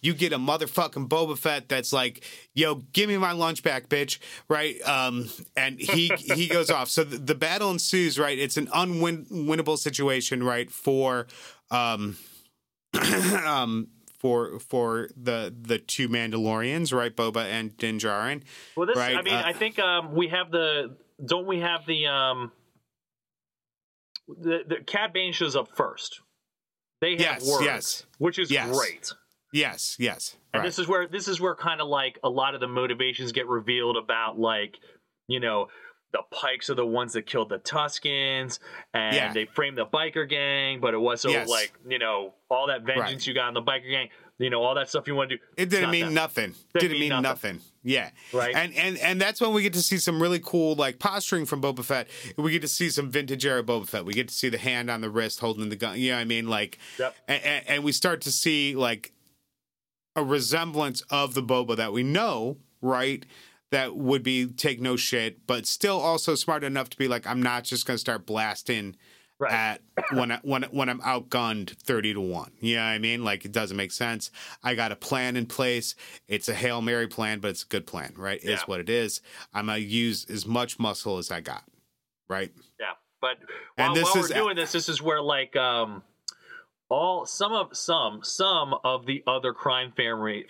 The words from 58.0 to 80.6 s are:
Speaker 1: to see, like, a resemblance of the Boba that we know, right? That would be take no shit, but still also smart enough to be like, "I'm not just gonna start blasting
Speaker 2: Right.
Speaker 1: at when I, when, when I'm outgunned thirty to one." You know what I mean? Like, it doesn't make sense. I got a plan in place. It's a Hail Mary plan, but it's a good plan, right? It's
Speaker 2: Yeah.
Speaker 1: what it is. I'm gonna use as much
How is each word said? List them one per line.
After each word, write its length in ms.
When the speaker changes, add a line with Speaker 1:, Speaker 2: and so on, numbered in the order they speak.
Speaker 1:
to 100
see, 440
like, 380
a 80
resemblance 840
of 260
the 60
Boba 360
that 160
we 100
know, 540
right? 440
That 240
would 280
be 240
take 340
no 160
shit, 500
but 180
still 360
also 340
smart 300
enough 240
to 80
be 100
like, 180
"I'm 160
not 220
just 220
gonna 120
start 280
blasting 720
Speaker 2:
Right. 140
Speaker 1:
at 280
when 220
I, 100
when, 200
when 260
I'm 100
outgunned 800
thirty 360
to 60
one." 400
You 160
know 60
what 80
I 80
mean? 260
Like, 220
it 80
doesn't 240
make 160
sense. 360
I 140
got 160
a 60
plan 400
in 80
place. 500
It's 220
a 40
Hail 280
Mary 260
plan, 320
but 120
it's 120
a 40
good 200
plan, 300
right? 260
It's 200
Speaker 2:
Yeah. 20
Speaker 1:
what 160
it 80
is. 320
I'm 140
gonna 100
use 520
as 160
much 320